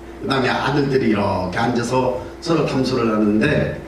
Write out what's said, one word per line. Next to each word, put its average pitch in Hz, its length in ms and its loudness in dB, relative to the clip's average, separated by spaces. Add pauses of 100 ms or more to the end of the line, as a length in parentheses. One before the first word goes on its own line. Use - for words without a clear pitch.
(220)
그 135 60 -6
다음에 131 220 2
아들들이 127 600 0
이렇게 95 480 0
앉아서 120 600 0 (220)
서로 156 240 2
담소를 123 480 0
하는데 107 720 2